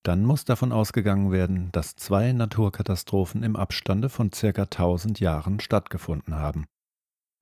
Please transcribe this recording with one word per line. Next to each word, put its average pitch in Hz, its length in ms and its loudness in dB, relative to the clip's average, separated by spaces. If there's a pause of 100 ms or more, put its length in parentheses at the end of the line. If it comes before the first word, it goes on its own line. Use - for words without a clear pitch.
dann 92 240 2
muss 139 200 2
davon 127 260 0
ausgegangen 101 600 2
werden, 92 400 2
dass - 240 -4
zwei 110 380 2
Naturkatastrophen 104 1080 0
im 110 120 0
Abstande 101 540 -2
von 107 240 -2
circa 101 320 0
tausend 90 540 0
Jahren 92 400 0
stattgefunden 82 760 -4
haben. 76 320 -4 (760)